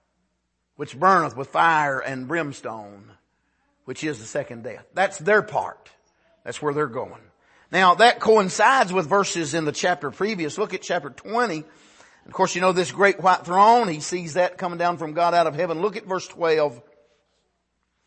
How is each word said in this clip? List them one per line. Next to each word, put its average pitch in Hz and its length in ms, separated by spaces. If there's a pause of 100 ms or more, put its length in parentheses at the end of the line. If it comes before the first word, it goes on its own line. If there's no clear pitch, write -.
(760)
which 147 220
burneth 165 380
with 135 120
fire 151 520
and 127 260
brimstone, 113 840 (760)
which 127 180
is 151 160
the 107 60
second 117 400
death. 110 300
That's 190 240
their 202 240
part. - 480 (540)
That's - 180
where 147 100
they're 147 140
going. 113 340 (500)
Now, 180 260
that 233 240
coincides 220 720
with 185 160
verses 170 460
in 160 140
the 147 40
chapter 160 400
previous. 180 460
Look 185 160
at 185 80
chapter 151 300
twenty. 196 520 (640)
Of - 60
course, - 220
you 175 80
know 185 100
this 180 180
great 196 300
white 175 240
throne. 208 420
He 156 140
sees 165 340
that 180 220
coming 175 220
down 175 180
from 156 160
God 170 220
out 170 120
of 147 80
heaven. 165 280
Look 202 140
at 220 100
verse 180 200
twelve. 156 540 (1300)